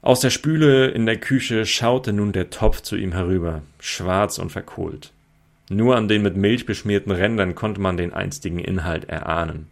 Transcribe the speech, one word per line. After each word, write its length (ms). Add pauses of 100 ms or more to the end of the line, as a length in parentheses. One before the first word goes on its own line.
Aus 200
der 100
Spüle 560
in 200
der 120
Küche 480
schaute 460
nun 200
der 180
Topf 320
zu 120
ihm 180
herüber, 500 (180)
schwarz 580
und 120
verkohlt. 600 (600)
Nur 260
an 100
den 160
mit 140
Milch 300
beschmierten 440
Rändern 460
konnte 240
man 160
den 180
einstigen 460
Inhalt 480
erahnen. 640